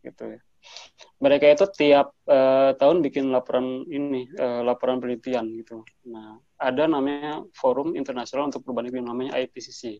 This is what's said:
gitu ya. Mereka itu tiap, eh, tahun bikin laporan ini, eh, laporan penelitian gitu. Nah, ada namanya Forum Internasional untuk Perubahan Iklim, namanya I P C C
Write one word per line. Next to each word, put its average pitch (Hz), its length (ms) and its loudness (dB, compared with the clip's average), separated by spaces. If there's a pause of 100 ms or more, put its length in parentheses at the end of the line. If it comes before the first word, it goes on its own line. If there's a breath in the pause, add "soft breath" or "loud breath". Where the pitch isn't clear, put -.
gitu 113 320 -14
ya. - 60 -20 (800 loud breath)
Mereka 139 240 4 (100)
itu 196 100 4 (120)
tiap, 147 400 4 (100)
eh, 135 480 4
tahun 147 300 4
bikin 135 240 -2
laporan 127 580 -2
ini, 139 460 -6
eh, 120 320 -4
laporan 127 340 -2
penelitian 123 640 -6
gitu. 113 240 -18 (240)
Nah, 110 320 -18 (160)
ada 139 320 0
namanya 147 640 -4
Forum 139 420 -2
Internasional 135 540 -6
untuk 123 160 -10
Perubahan 120 240 -6
Iklim, 123 160 -8
namanya 127 320 -6
I 131 100 -2
P 127 140 -16
C 117 100 -16
C - 120 -18 (180)